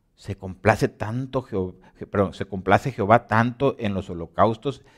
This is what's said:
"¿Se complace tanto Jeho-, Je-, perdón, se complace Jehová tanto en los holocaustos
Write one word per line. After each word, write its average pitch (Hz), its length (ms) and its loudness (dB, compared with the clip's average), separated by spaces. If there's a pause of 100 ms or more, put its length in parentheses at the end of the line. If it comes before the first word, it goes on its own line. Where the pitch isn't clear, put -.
(160)
"¿Se - 200 -10
complace 101 520 0
tanto 123 560 -6
Jeho-, 92 320 -4 (240)
Je-, 98 80 -12
perdón, 98 260 0
se - 120 -8
complace 101 460 0
Jehová 113 360 4
tanto 120 500 0
en 104 160 -4
los 92 160 -6
holocaustos 95 720 -4 (160)